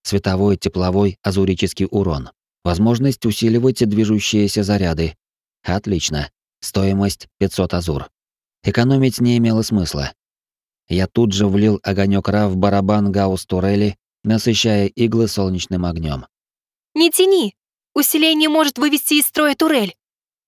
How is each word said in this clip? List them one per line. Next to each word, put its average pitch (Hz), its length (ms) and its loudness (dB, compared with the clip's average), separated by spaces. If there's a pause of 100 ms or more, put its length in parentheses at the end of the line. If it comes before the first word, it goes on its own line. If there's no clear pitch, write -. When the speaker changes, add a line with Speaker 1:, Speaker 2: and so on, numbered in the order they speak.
Speaker 1:
Световой, 98 520 0
тепловой, 92 640 0
азурический 95 720 -2
урон. 82 380 -4 (340)
Возможность 117 600 0
усиливать 117 640 0
движущиеся 104 760 0
заряды. 85 540 -2 (460)
Отлично. 85 680 -4 (300)
Стоимость 98 680 -2 (120)
пятьсот 95 340 -2
азур. 82 360 -4 (540)
Экономить 127 560 2
не 120 180 2
имело 113 260 2
смысла. 80 500 -2 (800)
Я 92 160 0
тут 117 240 2
же 101 160 0
влил 101 360 2
огонек 98 440 0
Ра 104 220 2
в 92 80 -2
барабан 101 560 2
Гаусс 95 320 0
турели, 98 520 0 (260)
насыщая 107 640 2
иглы 113 420 0
солнечным 92 560 -4
огнем. 80 400 -6 (680)
Speaker 2:
«Не 330 160 2
тяни! 359 460 2 (400)
Усиление 311 540 2
может 302 280 0
вывести 294 380 0
из 294 120 2
строя 294 280 0
турель!» 277 400 0 (520)